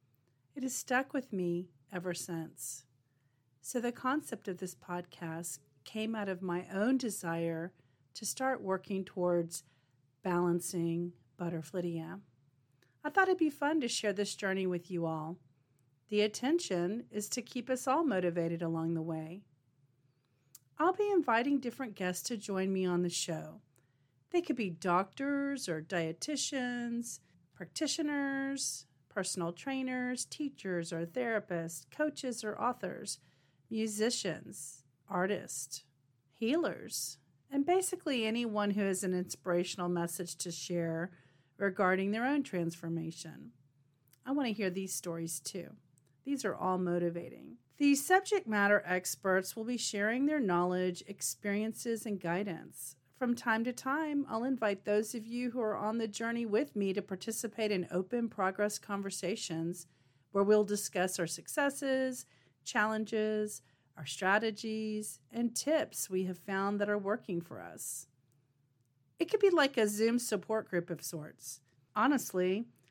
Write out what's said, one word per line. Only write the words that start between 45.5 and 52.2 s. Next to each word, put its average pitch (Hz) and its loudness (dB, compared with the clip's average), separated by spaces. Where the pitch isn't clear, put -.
These 269 -2
are 185 0
all 185 2
motivating. 175 -2
These 285 6
subject 381 4
matter 208 6
experts 185 2
will 220 -6
be 240 -2
sharing 226 2
their 302 2
knowledge, 180 2
experiences, 214 -4
and 202 -4